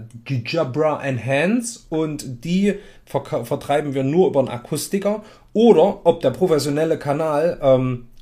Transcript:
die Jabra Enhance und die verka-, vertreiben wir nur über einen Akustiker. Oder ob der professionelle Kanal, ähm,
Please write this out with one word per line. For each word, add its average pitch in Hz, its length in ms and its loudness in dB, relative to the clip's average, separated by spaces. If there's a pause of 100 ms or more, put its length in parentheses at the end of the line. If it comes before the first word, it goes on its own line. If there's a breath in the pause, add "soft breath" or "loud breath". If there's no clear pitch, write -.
(280)
die 127 180 -4
Jabra 151 560 -2
Enhance 139 880 -2
und 151 560 -6
die 190 300 0 (300 loud breath)
verka-, 135 400 -6
vertreiben 143 500 -2
wir 135 100 0
nur 160 240 4
über 143 120 -2
einen 123 80 2
Akustiker. 196 760 -4 (300 loud breath)
Oder 202 520 6
ob 170 160 2
der 139 100 2
professionelle 151 680 0
Kanal, 151 640 -2
ähm, 127 460 2 (160)